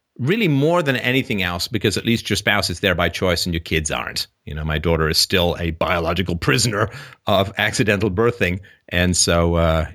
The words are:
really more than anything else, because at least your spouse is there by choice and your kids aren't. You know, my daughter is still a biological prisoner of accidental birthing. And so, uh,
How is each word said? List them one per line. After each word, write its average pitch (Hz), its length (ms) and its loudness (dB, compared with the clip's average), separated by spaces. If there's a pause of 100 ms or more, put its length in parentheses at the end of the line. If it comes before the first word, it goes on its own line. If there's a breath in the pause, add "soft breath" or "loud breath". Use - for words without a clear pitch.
(200)
really 185 300 0
more 156 340 2
than 135 140 0
anything 120 440 0
else, 87 280 -4
because 107 280 0
at - 80 -4
least 113 240 0
your 98 80 0
spouse 104 320 0
is 90 120 -6
there 92 120 2
by 87 140 2
choice 87 380 -2
and 90 80 -2
your 80 80 -4
kids 80 280 -4
aren't. - 380 -8 (180)
You - 80 -12
know, 78 120 -6
my 78 120 -2
daughter 80 320 0
is 80 80 -2
still 87 400 2
a 85 140 -4
biological 87 640 -2
prisoner 113 540 0 (360 loud breath)
of 98 320 2
accidental 107 540 2
birthing. 98 480 0 (300 soft breath)
And 90 260 2
so, 85 400 2
uh, 80 400 2